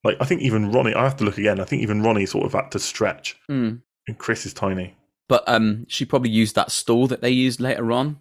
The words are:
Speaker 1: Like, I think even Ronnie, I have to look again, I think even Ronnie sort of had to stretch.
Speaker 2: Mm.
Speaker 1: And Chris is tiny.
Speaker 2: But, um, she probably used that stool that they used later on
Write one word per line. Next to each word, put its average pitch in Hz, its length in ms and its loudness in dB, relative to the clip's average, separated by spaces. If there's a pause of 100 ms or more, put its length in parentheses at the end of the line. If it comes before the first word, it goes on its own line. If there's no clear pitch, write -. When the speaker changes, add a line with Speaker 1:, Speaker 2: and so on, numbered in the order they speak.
Speaker 1:
Like, - 180 2
I 127 40 2
think 170 160 0
even 110 320 0
Ronnie, 113 220 2
I 120 100 2
have 135 140 0
to 110 60 0
look 104 140 0
again, 101 220 0
I 92 40 -2
think 143 180 -2
even 107 200 0
Ronnie 107 240 2
sort - 200 -2
of - 80 -4
had - 180 -2
to 101 80 -4
stretch. - 560 -4 (140)
Speaker 2:
Mm. 120 320 -2 (260)
Speaker 1:
And 110 100 -8
Chris - 280 -4
is - 80 -12
tiny. 92 420 -4 (320)
Speaker 2:
But, 123 180 2
um, 110 400 2
she - 200 -6
probably 123 240 0
used 110 260 2
that - 160 0
stool 120 360 2
that 120 120 -4
they 123 100 0
used 127 300 0
later 117 320 -2
on 143 280 -2